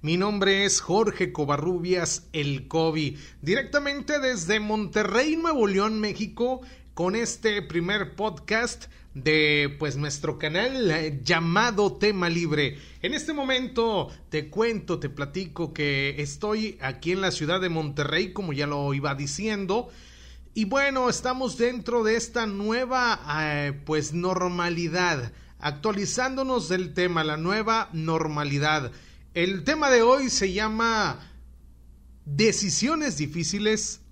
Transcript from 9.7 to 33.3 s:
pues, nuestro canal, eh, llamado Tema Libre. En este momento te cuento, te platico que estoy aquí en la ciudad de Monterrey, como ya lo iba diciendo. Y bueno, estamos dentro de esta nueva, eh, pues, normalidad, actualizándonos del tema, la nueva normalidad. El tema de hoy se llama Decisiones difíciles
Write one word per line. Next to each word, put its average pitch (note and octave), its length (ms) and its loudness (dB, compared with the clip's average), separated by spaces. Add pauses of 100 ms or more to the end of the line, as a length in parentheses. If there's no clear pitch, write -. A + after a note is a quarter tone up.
pues, C#3+ 180 -2
nuestro D3 400 -4
canal, G#3 540 0
eh, D#3 320 -2
llamado F#3 680 4
Tema F#3+ 360 2
Libre. D3+ 480 0 (240)
En A#3+ 140 -2
este D#4 180 -4
momento B3 800 0 (180)
te D3+ 220 -4
cuento, G#3+ 480 0
te C#3+ 100 -4
platico D3+ 640 -6
que C#3+ 480 -2
estoy G#3+ 580 -4
aquí C3+ 320 -4
en F#3+ 100 0
la F#3 100 2
ciudad D#3+ 280 0
de F#3 100 0
Monterrey, D#3 640 -2
como F3+ 200 -4
ya C#3+ 140 -2
lo C#3+ 260 -2
iba C#3 220 -2
diciendo. G3 720 -4 (640)
Y A3 120 0
bueno, C4 420 2
estamos B3+ 500 -2
dentro A#3+ 460 0
de A3 140 4
esta A3+ 280 -2
nueva, A3+ 760 0 (180)
eh, D3 320 0 (140)
pues, D3+ 260 0
normalidad, F3 1200 0 (280)
actualizándonos G#3+ 1080 -2
del F#3 260 0
tema, F3 300 2
la D#3 140 0
nueva G#3+ 560 0
normalidad. D3+ 1000 0 (420)
El F3 300 0
tema D4 260 2
de B3 120 8
hoy C4 280 6
se G3 220 0
llama G#3+ 680 0 (1040)
Decisiones G#3+ 920 2
difíciles F#3 840 -2 (100)